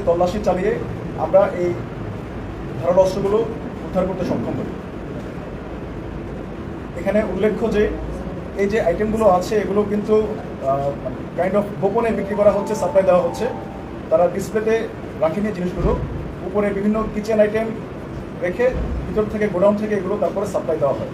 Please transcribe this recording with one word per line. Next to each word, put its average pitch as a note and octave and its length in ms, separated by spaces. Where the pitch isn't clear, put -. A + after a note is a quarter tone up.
তল্লাশি F3+ 380
চালিয়ে F#3+ 280
আমরা E3 220
এই F3 80
ধারালো F3+ 220
অস্ত্রগুলো G3 360
উদ্ধার F#3 220
করতে F3+ 160
সক্ষম - 340
হই। - 120
এখানে G3+ 200
উল্লেখ্য G#3+ 360
যে G#3 120
এই G3+ 60
যে G#3+ 120
আইটেমগুলো G#3+ 480
আছে F3+ 280
এগুলো G3 240
কিন্তু, G#3 300
আহ, C#3 680
kind F#3 200
of G3 60
গোপনে A3 300
বিক্রি G#3 240
করা G#3 220
হচ্ছে, G#3 180
সাপ্লাই F#3+ 300
দেওয়া F3+ 180
হচ্ছে। - 240
তারা D#3+ 140
ডিসপ্লেতে G#3+ 400
রাখেনি G3+ 320
জিনিসগুলো, F3+ 380
উপরে G3+ 240
বিভিন্ন G#3 260
কিচেন G#3+ 260
আইটেম G#3+ 260
রেখে F3+ 240
ভিতর G3+ 260
থেকে, G#3+ 220
গোডাউন G3+ 220
থেকে G#3 180
এগুলো F#3+ 280
তারপরে F#3+ 240
সাপ্লাই - 320
দেওয়া C3+ 200
হয়। - 160